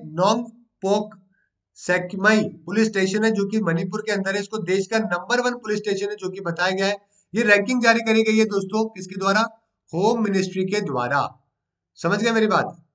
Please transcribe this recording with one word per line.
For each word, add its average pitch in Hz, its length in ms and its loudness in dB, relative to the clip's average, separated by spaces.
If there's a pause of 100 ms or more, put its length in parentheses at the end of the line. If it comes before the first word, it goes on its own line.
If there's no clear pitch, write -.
(140)
नोंगपोक 208 1000 -2 (640)
सेकमाई 185 640 2 (240)
police 220 220 2
station 202 360 0
है, 220 60 4
जो 202 160 0
कि 220 140 -2
मणिपुर 180 400 -2
के 214 120 -4
अंदर 196 220 -2
है। 202 60 -2
इसको 208 240 -8
देश 190 220 0
का 226 120 -2
number 196 420 -2
one 247 140 0
police 214 240 -4
स्टेशन 196 320 -4
है, 208 60 -8
जो 185 120 -8
कि 190 120 -10
बताया 180 300 -2
गया 190 160 0
है। 202 100 0 (380)
ये 226 80 0
ranking 214 400 4
जारी 226 180 4
करी 220 220 2
गई 220 160 4
है 220 60 6
दोस्तों, 208 440 -2
किसके 190 280 -14
द्वारा? 196 240 2 (520)
Home 220 320 2
Ministry 190 400 0
के 202 160 -2
द्वारा। 131 420 -2 (760)
समझ 196 240 0
गए 233 100 2
मेरी 220 140 4
बात? 151 300 0 (180)